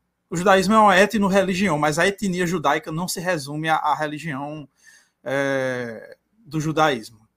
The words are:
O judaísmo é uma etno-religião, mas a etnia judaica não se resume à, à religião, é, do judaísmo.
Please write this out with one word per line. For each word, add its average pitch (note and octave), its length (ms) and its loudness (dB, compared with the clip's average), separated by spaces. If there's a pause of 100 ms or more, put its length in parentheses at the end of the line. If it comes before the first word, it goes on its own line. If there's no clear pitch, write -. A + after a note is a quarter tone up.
(300)
O F3 60 -6
judaísmo F#3+ 380 4
é A3 40 6
uma G#3 180 6
etno-religião, G3 800 2
mas D3+ 220 0
a F3 80 4
etnia F#3 400 -2
judaica D#3+ 460 -2
não F3 160 -6
se - 100 -8
resume D#3 500 -4
à, D#3+ 80 2
à D3+ 180 0
religião, D3 720 -8 (560)
é, C3 920 -4 (300)
do D#3 140 -6
judaísmo. D3 640 -2 (120)